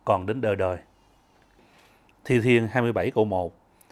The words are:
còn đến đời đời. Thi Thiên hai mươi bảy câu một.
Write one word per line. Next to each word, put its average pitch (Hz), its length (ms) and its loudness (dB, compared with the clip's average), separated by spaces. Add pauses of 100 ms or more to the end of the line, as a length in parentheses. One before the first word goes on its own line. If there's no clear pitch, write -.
còn 92 220 0
đến 113 140 -4
đời 107 160 -2
đời. 92 220 -2 (1500)
Thi 123 160 2
Thiên 117 320 4
hai 123 100 0
mươi 117 100 0
bảy 101 180 -2
câu 110 140 2
một. 92 300 -4 (380)